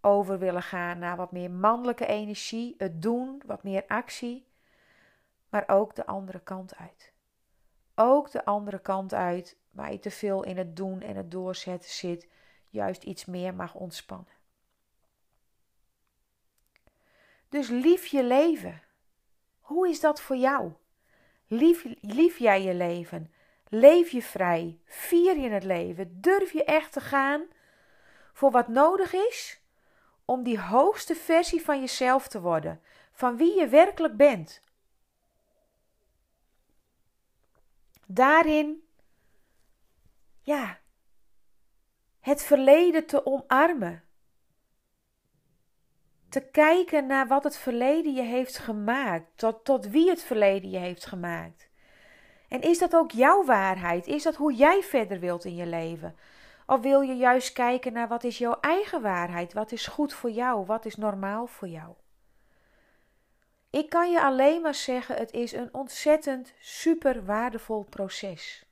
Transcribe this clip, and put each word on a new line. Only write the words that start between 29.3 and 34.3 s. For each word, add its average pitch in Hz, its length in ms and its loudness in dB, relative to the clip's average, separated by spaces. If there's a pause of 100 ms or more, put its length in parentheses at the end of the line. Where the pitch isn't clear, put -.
om 254 180 -4
die 233 180 -2
hoogste 269 540 2
versie 330 480 0
van 285 180 -2
jezelf 262 480 0
te 214 120 -10
worden? 165 400 -4 (320)
Van 240 240 -2
wie 339 220 2
je 311 100 2
werkelijk 311 480 4
bent? 214 440 4 (3500)